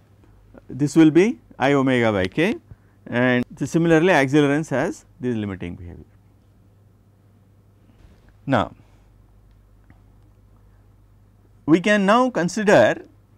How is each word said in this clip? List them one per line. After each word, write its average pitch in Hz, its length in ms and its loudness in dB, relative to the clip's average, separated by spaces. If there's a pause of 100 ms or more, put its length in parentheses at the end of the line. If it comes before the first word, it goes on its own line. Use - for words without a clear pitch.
(680)
this 143 280 -6
will 160 140 6
be 185 280 2 (200)
I 139 160 0
omega 127 380 0
by 95 120 -2
k, 170 320 -4 (500)
and 123 440 -2
this - 200 -10
similarly 170 420 2
accelerants 143 580 0
has 143 340 -6 (160)
this 123 160 -6
limiting 95 400 -8
behavior. 87 280 -20 (2500)
Now, 117 260 -2 (3000)
we 165 160 2
can 208 260 0
now 247 240 2
consider, 175 760 0 (340)